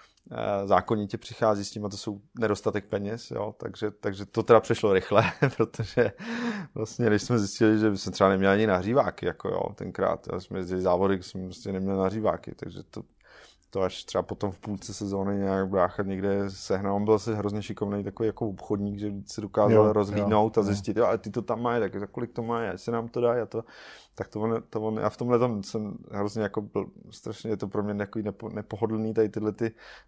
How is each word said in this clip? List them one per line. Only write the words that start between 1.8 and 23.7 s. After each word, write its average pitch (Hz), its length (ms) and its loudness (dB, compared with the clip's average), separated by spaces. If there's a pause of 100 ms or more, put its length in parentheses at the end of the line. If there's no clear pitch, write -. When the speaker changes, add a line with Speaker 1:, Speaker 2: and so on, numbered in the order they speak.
Speaker 1:
a 101 40 -2
to 98 80 -10
jsou 101 240 -8 (180)
nedostatek 104 460 0
peněz, 101 460 -6
jo. 110 260 -6
Takže, 104 340 -6
takže 101 340 -8
to 110 180 -2
teda 113 160 10
přišlo 107 340 2
rychle, 101 300 4 (180)
<laughs> 135 160 0
protože 113 540 0 (640)
vlastně, 113 320 -2
když 104 140 4
jsme 123 180 2
zjistili, 107 400 4
že 107 180 4
jsme 95 140 -6
třeba 95 180 6
neměli 98 240 4
ani 107 140 4
nahříváky, 101 580 2
jako, 87 240 -4
jo, 92 120 -2 (140)
tenkrát, 95 560 -4
jo, 92 100 -6
jsme 95 180 -8
jezdili 92 220 -4
závody, 92 340 2
kde 90 80 -6
jsme 95 200 -10
prostě 92 280 -10
neměli 95 260 -2
nahříváky, 95 580 -2
takže 92 280 -14
to, - 200 -14 (680)
to 98 100 -2
až 92 220 -2
třeba - 200 -2
potom 101 280 -4
v 92 80 -14
půlce 101 340 -8
sezóny 98 440 -4
nějak 95 300 0
brácha 92 360 0
někde 98 460 -2
sehnal. 98 460 -4
On 104 100 0
byl 110 80 6
asi 107 220 0
hrozně 104 280 -2
šikovnej 101 400 -4
takový 101 240 -2
jako 107 220 -2
obchodník, 101 500 -4
že 104 120 -4 (140)
se - 160 -10
dokázal 107 440 6
Speaker 2:
Jo, 107 80 4
Speaker 1:
rozhlídnout 104 640 2
Speaker 2:
jo, 110 60 4
Speaker 1:
a - 20 2
Speaker 2:
jo. - 20 0
Speaker 1:
zjistit, 101 300 -2
jo, 117 80 4
a 107 120 2
ty 104 120 -8
to 113 120 -4
tam 110 200 -4
mají, 120 200 0
tak 98 180 -4
za 101 80 -8
kolik 120 260 -8
to 120 100 -6
mají, 117 260 -4
ať 92 100 -8
se - 120 -6
nám 117 160 -2
to 120 140 -2
dá, 120 220 4
a - 20 -4
to, 113 180 -6 (520)